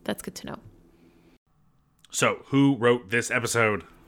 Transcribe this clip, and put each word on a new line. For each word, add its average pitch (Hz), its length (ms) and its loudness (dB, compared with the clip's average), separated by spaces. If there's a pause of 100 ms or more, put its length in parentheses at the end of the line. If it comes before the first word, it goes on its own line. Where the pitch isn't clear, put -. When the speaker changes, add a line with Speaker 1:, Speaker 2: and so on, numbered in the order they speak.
Speaker 1:
that's - 180 -8
good - 140 -14
to - 100 -14
know. 151 120 -14 (1500)
Speaker 2:
So, - 360 -2
who 139 300 2
wrote 120 340 2
this 117 200 -2
episode? 113 540 0 (240)